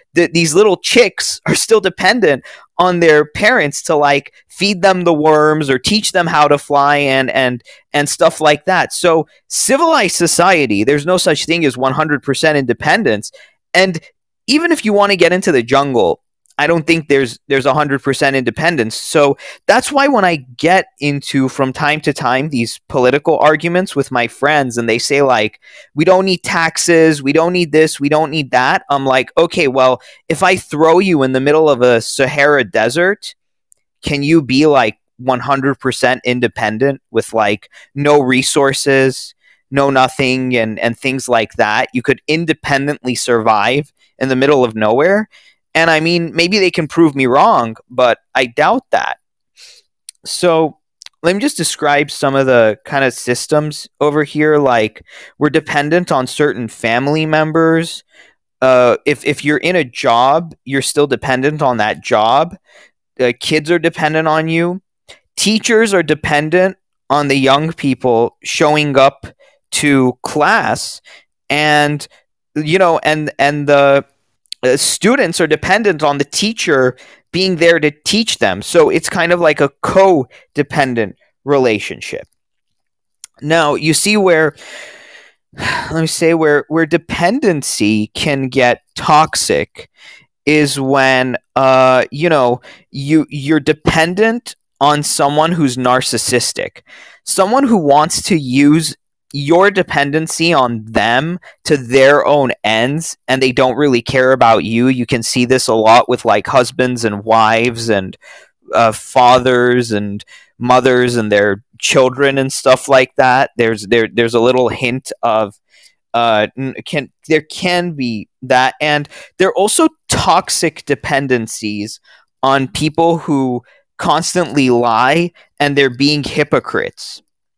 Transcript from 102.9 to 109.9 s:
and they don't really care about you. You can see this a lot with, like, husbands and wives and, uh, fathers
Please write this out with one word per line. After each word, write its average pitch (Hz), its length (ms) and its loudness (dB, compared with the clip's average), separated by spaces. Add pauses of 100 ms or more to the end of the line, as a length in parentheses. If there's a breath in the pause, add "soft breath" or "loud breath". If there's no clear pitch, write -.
and 131 160 0
they 131 80 2
don't 127 260 0
really 131 240 2
care 127 320 0
about 113 320 4
you. 113 220 0
You 127 180 0
can 113 180 -4
see 123 220 -2
this 123 220 0
a 113 80 0
lot 110 340 6
with, 123 160 -2
like, 104 220 0
husbands 123 580 -2
and 104 200 -4
wives 113 640 2
and, 95 260 -2 (560 loud breath)
uh, 113 200 2
fathers 123 960 2